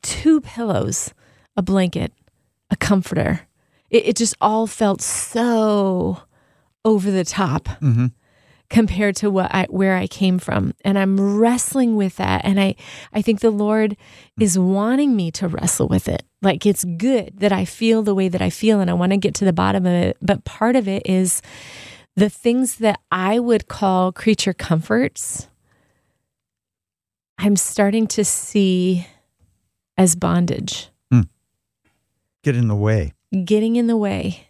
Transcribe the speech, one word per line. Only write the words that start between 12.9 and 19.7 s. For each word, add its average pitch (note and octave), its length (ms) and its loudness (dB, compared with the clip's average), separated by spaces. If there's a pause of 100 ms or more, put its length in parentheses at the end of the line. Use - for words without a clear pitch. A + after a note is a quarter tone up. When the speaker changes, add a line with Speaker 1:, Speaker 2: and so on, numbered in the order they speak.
Speaker 1:
I G#3+ 120 -2
think A3 160 2
the A#3 100 4
Lord G#3 480 0 (420)
Speaker 2:
Mm. A3 40 4
Speaker 1:
is F#3 160 2
wanting A3+ 560 2
me F3 160 -2
to F#3 160 -6
wrestle - 400 -2
with - 200 0
it. E2 140 -4 (220)
Like, G3 240 2
it's G3 180 0
good F#3+ 540 -2
that G3+ 120 2
I F#3+ 140 0
feel A3+ 380 0
the G3+ 100 0
way F#3+ 160 0
that F#3 140 -4
I F3+ 80 -2
feel, G#3+ 280 2
and F3+ 120 0
I - 20 0
wanna F3+ 240 2
get G3 180 -2
to G3+ 100 -2
the F#3+ 60 4
bottom F#3 360 0